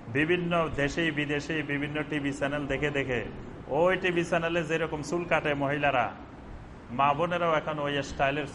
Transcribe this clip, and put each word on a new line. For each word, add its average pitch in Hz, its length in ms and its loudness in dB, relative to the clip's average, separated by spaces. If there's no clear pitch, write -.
বিভিন্ন 170 600 2
দেশি 147 420 0
বিদেশি 147 520 -2
বিভিন্ন 143 480 -2
টিভি 143 220 0
চ্যানেল 143 340 -2
দেখে 135 240 0
দেখে 127 340 0
ওই 175 280 4
টিভি 175 280 2
চ্যানেলে 170 400 0
যেরকম 156 380 -2
চুল 170 220 -2
কাটে 156 300 2
মহিলারা, 139 560 2
মা 139 240 4
বোনেরাও 170 400 2
এখন 151 240 0
ওই 143 240 0
স্টাইলের 143 520 0